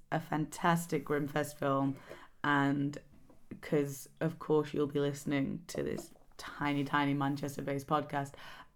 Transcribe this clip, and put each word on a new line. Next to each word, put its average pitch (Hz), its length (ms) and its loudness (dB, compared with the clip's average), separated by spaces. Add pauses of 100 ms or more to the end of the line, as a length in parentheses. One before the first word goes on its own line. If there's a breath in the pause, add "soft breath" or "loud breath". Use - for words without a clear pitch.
(140)
a 160 80 0
fantastic 160 840 0
Grimfest 147 520 0
film, 139 400 2 (480 loud breath)
and 143 520 4 (600)
'cause, 143 480 0 (140)
of 160 180 -2
course, 151 340 2
you'll 147 140 2
be 143 140 0
listening 143 680 0
to - 160 -4
this - 280 -4 (260)
tiny, 143 480 -2
tiny 143 280 2
Manchester-based 139 720 -2
podcast, 147 440 0 (440 loud breath)